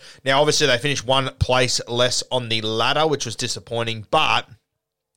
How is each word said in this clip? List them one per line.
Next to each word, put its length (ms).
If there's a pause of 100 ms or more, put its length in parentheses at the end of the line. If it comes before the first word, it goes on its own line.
(240)
Now, 160
obviously, 280
they 100
finished 260
one 240 (120)
place 480
less 420
on 180
the 140
ladder, 440
which 200
was 80
disappointing, 800
but 360 (680)